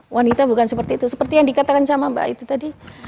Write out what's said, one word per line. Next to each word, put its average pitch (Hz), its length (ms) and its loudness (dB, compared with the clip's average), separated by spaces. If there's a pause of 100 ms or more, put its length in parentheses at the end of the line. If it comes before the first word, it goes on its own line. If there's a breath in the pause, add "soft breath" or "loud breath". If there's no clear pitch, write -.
wanita 240 400 2
bukan 233 160 2
seperti 233 320 -4
itu. 254 100 -2
Seperti 262 300 -4
yang 302 80 6
dikatakan 277 400 2
sama 285 240 0
Mbak 247 240 -2
itu 247 140 -12
tadi. 277 240 -6 (380 loud breath)